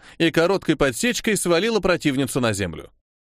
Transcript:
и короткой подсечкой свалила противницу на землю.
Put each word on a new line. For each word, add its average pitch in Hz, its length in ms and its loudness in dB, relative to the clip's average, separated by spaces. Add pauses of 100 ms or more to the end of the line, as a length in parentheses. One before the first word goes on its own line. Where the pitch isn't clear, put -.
(180)
и 165 120 2
короткой 170 460 2
подсечкой 208 640 0
свалила 190 420 0
противницу 147 580 0
на 120 140 2
землю. 92 400 -6 (360)